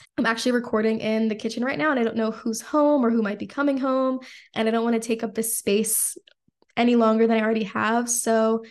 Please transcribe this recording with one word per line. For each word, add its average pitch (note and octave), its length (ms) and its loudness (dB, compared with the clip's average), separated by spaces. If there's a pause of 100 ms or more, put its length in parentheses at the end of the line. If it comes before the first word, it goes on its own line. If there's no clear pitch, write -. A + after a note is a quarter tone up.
(160)
I'm A#3+ 80 0
actually A#3 280 0
recording A3 480 0
in A3 280 0
the G#3+ 60 -2
kitchen A3+ 280 -6
right B3+ 160 -4
now, D#4 120 0
and C4 100 0
I A#3 40 2
don't A3 120 -2
know A3 140 0
who's A3 320 -6
home D4 420 2
or A#3 60 2
who A3+ 100 2
might G#3 180 -2
be G#3 80 -8
coming C#4 300 -2
home, C4 440 0 (340)
and A3 120 -2
I A3 40 0
don't A3+ 140 0
wanna A#3 160 2
take A3+ 220 -4
up G#3 120 -6
this - 240 -4
space - 580 0 (640)
any A#3+ 180 4
longer A3+ 300 4
than A3+ 100 4
I A3 80 2
already A3 200 0
have. A3 440 -2
So A3+ 640 0